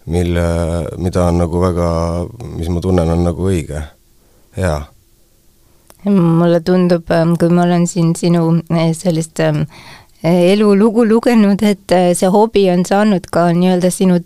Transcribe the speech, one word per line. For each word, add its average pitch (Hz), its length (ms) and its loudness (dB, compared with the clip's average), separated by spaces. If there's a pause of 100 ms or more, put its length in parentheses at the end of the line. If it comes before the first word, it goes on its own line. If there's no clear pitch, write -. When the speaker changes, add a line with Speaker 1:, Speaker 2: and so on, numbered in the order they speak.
Speaker 1:
mille, 87 400 -2 (560)
mida 90 240 -2
on 87 160 0
nagu 87 240 -2
väga, 87 240 -2 (640)
mis 82 160 -6
ma 87 160 -4
tunnen, 87 320 0
on 87 140 0
nagu 85 180 -4
õige, 76 320 -6 (800)
hea. 80 160 -2 (1300)
Speaker 2:
Mulle 170 560 2
tundub, 175 480 0
ähm, 170 240 2
kui 165 160 0
ma 175 160 2
olen 175 240 0
siin 165 240 0
sinu, 170 320 0 (240)
äh, 165 240 0
sellist, 165 480 -4
ähm, 156 220 0 (640)
elulugu 202 840 2
lugenud, 220 540 2
et, 208 300 -2
äh, 180 220 2
see 190 180 0
hobi 202 380 2
on 180 160 0
saanud 202 440 0
ka 170 240 0
nii-öelda 180 400 2
sinu 180 320 2